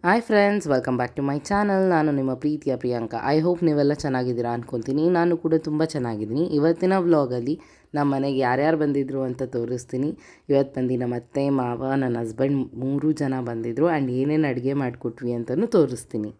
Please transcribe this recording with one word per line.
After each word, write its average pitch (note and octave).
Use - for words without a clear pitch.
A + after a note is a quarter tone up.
Hi G3
friends, G3+
welcome B2+
back B2
to C#3+
my C#3+
channel. G3+
ನಾನು D#3
ನಿಮ್ಮ C3
ಪ್ರೀತಿಯ D3
ಪ್ರಿಯಾಂಕಾ. A#2
I D#3
hope F3
ನೀವೆಲ್ಲ D3
ಚೆನ್ನಾಗಿದ್ದೀರಾ B2
ಅನ್ಕೊಂತೀನಿ. C3
ನಾನು E3+
ಕೂಡ D#3+
ತುಂಬ D3+
ಚೆನ್ನಾಗಿದ್ದೀನಿ. A#2
ಇವತ್ತಿನ E3+
ವ್ಲಾಗಲ್ಲಿ C3+
ನಮ್ಮ C#3+
ಮನೆಗೆ C3+
ಯಾರ್ಯಾರು C3+
ಬಂದಿದ್ರು C3+
ಅಂತ B2
ತೋರಿಸ್ತೀನಿ. B2+
ಇವತ್ತು C#3
ಬಂದು B2+
ನಮ್ಮ A#2+
ಅತ್ತೆ, C#3
ಮಾವ, B2
ನನ್ನ A#2+
ಹಸ್ಬೆಂಡ್ C3
ಮೂರು C#3
ಜನ C3+
ಬಂದಿದ್ರು A#2
and C#3
ಏನೇನು D3+
ಅಡುಗೆ B2+
ಮಾಡಿಕೊಟ್ವಿ A#2+
ಅಂತಲೂ B2+
ತೋರಿಸ್ತೀನಿ. B2